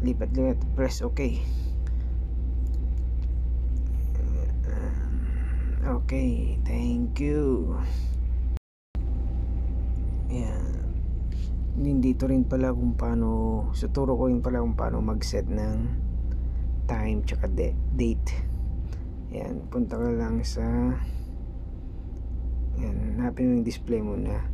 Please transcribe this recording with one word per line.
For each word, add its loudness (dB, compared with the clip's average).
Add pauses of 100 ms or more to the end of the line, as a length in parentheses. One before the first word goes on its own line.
lipat-lipat, 2 (160)
press 0
okay. 0 (3250)
Uh, 0
Okay, 2
thank 0
you. 2 (2500)
Ayan. 0 (880)
Nandito 4
rin 6
pala 2
kung 2
paano, 2
tuturo 0
ko 4
rin 2
pala 0
kung 0
paano 0
mag-set 0
ng 0 (960)
time 0
tsaka 0
de-, 0 (160)
date. 0 (880)
Ayan, -6
punta -2
ka 0
lang 0
sa, -4 (2250)
ayan, -2
hanapin 0
mo 4
yung 2
display -2
muna. -2